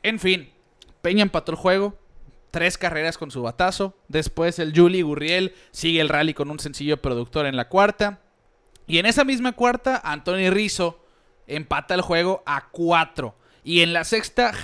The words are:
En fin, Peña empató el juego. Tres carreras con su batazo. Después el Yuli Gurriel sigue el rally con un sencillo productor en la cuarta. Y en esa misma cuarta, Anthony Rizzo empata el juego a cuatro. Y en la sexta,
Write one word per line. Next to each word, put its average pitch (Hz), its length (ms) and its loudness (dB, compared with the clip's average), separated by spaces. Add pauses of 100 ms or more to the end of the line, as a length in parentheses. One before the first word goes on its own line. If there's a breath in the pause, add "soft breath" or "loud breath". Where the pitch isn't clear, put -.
En 220 160 -2
fin, 185 300 0 (520)
Peña 196 220 2
empató 170 280 -2
el 160 60 -4
juego. 196 400 0 (520)
Tres 170 280 -2
carreras 160 400 -4
con 151 120 -10
su 127 140 -8
batazo. 185 540 -2 (100)
Después 165 520 -2
el 156 120 -4
Yuli 175 300 6
Gurriel 160 520 -2 (180 loud breath)
sigue 165 280 0
el 156 80 2
rally 151 260 0
con 143 160 -6
un 151 100 -10
sencillo 147 420 -4
productor 127 440 -4
en 135 120 -4
la 120 100 -4
cuarta. 202 540 2 (640)
Y 165 120 2
en 180 60 0
esa 233 200 4
misma 254 260 0
cuarta, 247 520 0
Anthony 180 460 -2
Rizzo 190 540 -2 (420 soft breath)
empata 151 480 -4
el 180 80 0
juego 180 440 0
a 139 260 -6
cuatro. 165 640 0 (280 soft breath)
Y 170 180 2
en 170 100 4
la 165 140 0
sexta, 226 480 0 (100)